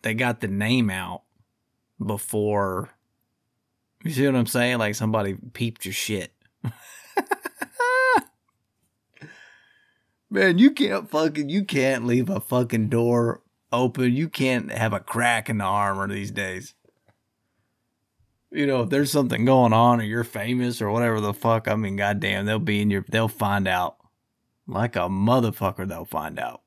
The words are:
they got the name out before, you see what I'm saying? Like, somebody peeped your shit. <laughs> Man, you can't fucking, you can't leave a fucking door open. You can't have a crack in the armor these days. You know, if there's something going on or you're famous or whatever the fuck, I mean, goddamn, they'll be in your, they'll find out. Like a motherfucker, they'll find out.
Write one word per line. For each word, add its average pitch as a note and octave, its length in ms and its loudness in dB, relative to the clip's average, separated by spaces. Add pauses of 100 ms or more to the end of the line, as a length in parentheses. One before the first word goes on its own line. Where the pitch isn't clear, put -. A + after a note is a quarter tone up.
they A2 100 -2
got A#2+ 280 -2
the A2 60 -4
name G#2+ 440 2
out F#2 320 -8 (800)
before, G#2 880 -2 (1120)
you E3 80 -4
see C#3 160 2
what C3 80 2
I'm B2 100 2
saying? B2 320 0
Like, G#2 160 0
somebody G#2+ 440 -2 (160)
peeped A#2 320 -6
your F#2+ 80 -8
shit. - 400 -6 (300)
<laughs> A#2 60 -4 (3500)
Man, F#3+ 300 4
you C4+ 100 10
can't G3+ 400 -2
fucking, D3+ 400 0
you G3 160 0
can't C3 400 0
leave A#2+ 240 2
a G2 100 -2
fucking A#2 500 0
door A#2 520 2 (300)
open. B2 420 0
You D#3 160 -2
can't B2+ 420 -2
have A2 220 0
a G2+ 60 -2
crack A#2 500 -2
in A2+ 80 -2
the G2+ 60 -2
armor G2 440 0
these G2+ 240 -6
days. F#2+ 440 -8 (1800)
You D3 160 -2
know, C3 140 2
if G#2 80 -2
there's C#3 220 2
something B2 340 2
going B2+ 280 6
on A#2+ 260 6
or A2 40 -2
you're A2+ 200 -2
famous A#2+ 580 -4
or G#2 100 -2
whatever A2+ 280 2
the G#2 140 -2
fuck, A2+ 340 0
I G#2+ 80 2
mean, G2+ 200 -2
goddamn, G2+ 500 -2
they'll G#2+ 140 0
be G#2 220 0
in G#2 100 2
your, G2 180 0
they'll A2+ 180 0
find G2+ 400 0
out. F2+ 300 0 (680)
Like A2 280 -2
a F2+ 140 0
motherfucker, G2 760 0
they'll E2+ 180 -10
find - 340 -6
out. - 280 -8